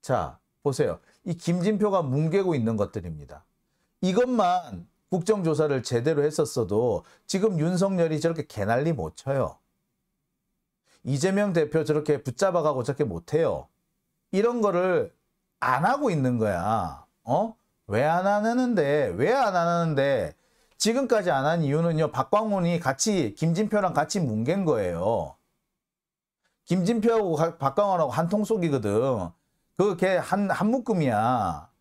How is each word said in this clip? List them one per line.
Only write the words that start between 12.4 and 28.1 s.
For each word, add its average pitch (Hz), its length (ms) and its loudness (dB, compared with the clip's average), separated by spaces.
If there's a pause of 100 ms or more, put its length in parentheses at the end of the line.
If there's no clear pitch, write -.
저렇게 143 200 -2
못해요. 104 640 -2 (600)
이런 233 300 0
거를 180 520 2 (460)
안 127 260 0
하고 262 260 2
있는 131 280 0
거야. 98 680 -2 (200)
어? 196 320 -2 (300)
왜 110 180 0
안 175 220 0
하는데? 208 920 2
왜 147 160 2
안 240 240 2
하는데? 165 800 0 (420)
지금까지 226 540 0
안 135 140 2
한 165 180 0
이유는요. 156 500 0
박광훈이 180 680 0
같이, 151 560 0
김진표랑 196 580 0
같이 156 280 0
뭉갠 135 440 0
거예요. 95 680 0 (1300)
김진표하고 208 680 2
가-, 165 240 0
박광훈하고 165 540 0